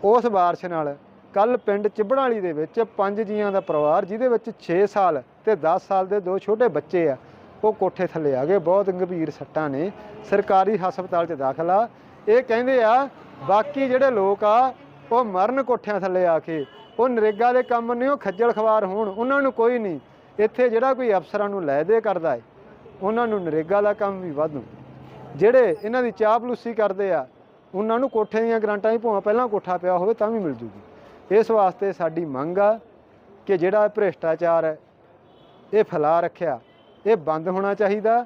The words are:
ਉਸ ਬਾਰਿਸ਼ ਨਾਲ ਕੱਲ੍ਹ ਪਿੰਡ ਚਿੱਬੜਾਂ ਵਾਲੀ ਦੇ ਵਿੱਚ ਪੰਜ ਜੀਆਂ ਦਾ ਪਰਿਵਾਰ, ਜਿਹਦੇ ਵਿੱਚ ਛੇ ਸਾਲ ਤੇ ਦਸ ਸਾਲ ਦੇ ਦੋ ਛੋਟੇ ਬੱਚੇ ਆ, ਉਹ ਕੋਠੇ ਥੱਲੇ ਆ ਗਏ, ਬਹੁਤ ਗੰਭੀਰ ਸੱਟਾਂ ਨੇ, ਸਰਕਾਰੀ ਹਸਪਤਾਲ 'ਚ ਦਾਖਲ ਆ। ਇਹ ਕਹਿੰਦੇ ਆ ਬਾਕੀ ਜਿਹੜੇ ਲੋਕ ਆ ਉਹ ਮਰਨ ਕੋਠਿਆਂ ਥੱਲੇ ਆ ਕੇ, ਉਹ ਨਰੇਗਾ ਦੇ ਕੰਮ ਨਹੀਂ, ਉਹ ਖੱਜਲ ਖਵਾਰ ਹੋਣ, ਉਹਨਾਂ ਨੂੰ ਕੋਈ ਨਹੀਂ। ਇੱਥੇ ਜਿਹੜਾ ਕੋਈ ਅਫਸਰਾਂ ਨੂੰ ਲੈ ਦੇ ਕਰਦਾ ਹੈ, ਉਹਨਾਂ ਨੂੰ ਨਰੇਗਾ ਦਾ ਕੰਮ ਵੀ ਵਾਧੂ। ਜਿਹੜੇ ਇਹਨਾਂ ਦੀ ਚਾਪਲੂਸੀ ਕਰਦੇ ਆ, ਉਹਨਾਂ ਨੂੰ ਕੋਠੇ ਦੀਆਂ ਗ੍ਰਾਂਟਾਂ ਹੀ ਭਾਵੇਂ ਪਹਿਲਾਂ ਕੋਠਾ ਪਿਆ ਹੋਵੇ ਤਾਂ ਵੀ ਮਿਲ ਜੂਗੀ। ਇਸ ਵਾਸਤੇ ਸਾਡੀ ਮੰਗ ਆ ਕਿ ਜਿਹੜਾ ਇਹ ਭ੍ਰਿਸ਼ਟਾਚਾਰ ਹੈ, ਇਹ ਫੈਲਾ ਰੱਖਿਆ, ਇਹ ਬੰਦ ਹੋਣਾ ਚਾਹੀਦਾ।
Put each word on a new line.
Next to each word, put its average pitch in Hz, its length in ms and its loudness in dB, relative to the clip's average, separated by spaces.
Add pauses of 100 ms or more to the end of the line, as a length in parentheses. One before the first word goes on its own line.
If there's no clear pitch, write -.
ਉਸ 220 220 4
ਬਾਰਿਸ਼ 180 400 0
ਨਾਲ 156 280 -4 (400)
ਕੱਲ੍ਹ 202 240 2
ਪਿੰਡ 208 300 -2
ਚਿੱਬੜਾਂ 214 340 0
ਵਾਲੀ 233 180 0
ਦੇ 180 120 -4
ਵਿੱਚ 156 280 -4 (160)
ਪੰਜ 202 260 -2
ਜੀਆਂ 208 300 -2
ਦਾ 190 100 0
ਪਰਿਵਾਰ, 156 420 2
ਜਿਹਦੇ 214 240 -2
ਵਿੱਚ 233 220 -2 (100)
ਛੇ 185 260 0
ਸਾਲ 175 360 0 (220)
ਤੇ 220 120 2
ਦਸ 160 320 0
ਸਾਲ 190 180 0
ਦੇ 202 140 -2
ਦੋ 185 180 -4
ਛੋਟੇ 220 300 0
ਬੱਚੇ 165 400 0
ਆ, 135 80 0 (480)
ਉਹ 214 80 2
ਕੋਠੇ 185 340 -2
ਥੱਲੇ 151 300 -2
ਆ 127 80 -2
ਗਏ, 190 140 2
ਬਹੁਤ 190 320 2
ਗੰਭੀਰ 180 400 -4
ਸੱਟਾਂ 151 400 -6
ਨੇ, 151 200 -4 (400)
ਸਰਕਾਰੀ 202 480 2
ਹਸਪਤਾਲ 180 480 -4
'ਚ 170 60 -6
ਦਾਖਲ 139 380 -4
ਆ। 208 160 2 (420)
ਇਹ 240 140 4
ਕਹਿੰਦੇ 254 400 0
ਆ 254 260 4 (400)
ਬਾਕੀ 214 400 0
ਜਿਹੜੇ 254 220 2
ਲੋਕ 202 340 0
ਆ 240 280 4 (400)
ਉਹ 240 120 2
ਮਰਨ 220 380 0
ਕੋਠਿਆਂ 214 380 -2
ਥੱਲੇ 185 260 0
ਆ 165 120 2
ਕੇ, 160 260 -6 (340)
ਉਹ 247 100 2
ਨਰੇਗਾ 226 440 2
ਦੇ 254 100 2
ਕੰਮ 233 300 -2
ਨਹੀਂ, 247 160 -2
ਉਹ 285 80 0
ਖੱਜਲ 202 360 0
ਖਵਾਰ 220 320 2
ਹੋਣ, 196 240 -4
ਉਹਨਾਂ 247 340 -2
ਨੂੰ 262 100 0
ਕੋਈ 240 260 0
ਨਹੀਂ। 190 200 -6 (400)
ਇੱਥੇ 220 300 2
ਜਿਹੜਾ 226 260 2
ਕੋਈ 240 180 0
ਅਫਸਰਾਂ 196 360 -2
ਨੂੰ 196 160 -6
ਲੈ 143 180 0
ਦੇ 214 180 2
ਕਰਦਾ 180 300 -2
ਹੈ, 120 100 -4 (640)
ਉਹਨਾਂ 226 240 0
ਨੂੰ 208 180 -2
ਨਰੇਗਾ 160 380 0
ਦਾ 208 100 2
ਕੰਮ 202 280 -4
ਵੀ 180 100 -10
ਵਾਧੂ। 147 320 -4 (760)
ਜਿਹੜੇ 214 380 4 (100)
ਇਹਨਾਂ 240 180 -2
ਦੀ 240 80 0
ਚਾਪਲੂਸੀ 226 640 -2
ਕਰਦੇ 196 380 0
ਆ, 139 140 -2 (460)
ਉਹਨਾਂ 220 260 -2
ਨੂੰ 262 120 0
ਕੋਠੇ 220 320 -2
ਦੀਆਂ 226 180 0
ਗ੍ਰਾਂਟਾਂ 208 320 0
ਹੀ 233 60 0
ਭਾਵੇਂ 214 220 0
ਪਹਿਲਾਂ 214 280 0
ਕੋਠਾ 185 280 -2
ਪਿਆ 180 220 0
ਹੋਵੇ 202 160 0
ਤਾਂ 214 140 -2
ਵੀ 226 100 -2
ਮਿਲ 160 160 -4
ਜੂਗੀ। 113 840 -6
ਇਸ 220 140 4
ਵਾਸਤੇ 196 420 2
ਸਾਡੀ 170 320 -4
ਮੰਗ 151 340 -4
ਆ 208 200 4 (680)
ਕਿ 196 120 2
ਜਿਹੜਾ 196 260 2
ਇਹ 214 60 2
ਭ੍ਰਿਸ਼ਟਾਚਾਰ 170 760 0
ਹੈ, 156 120 -2 (960)
ਇਹ 208 120 4
ਫੈਲਾ 160 360 2
ਰੱਖਿਆ, 165 380 -4 (460)
ਇਹ 220 120 4
ਬੰਦ 156 320 -4
ਹੋਣਾ 196 260 -2
ਚਾਹੀਦਾ। 214 520 0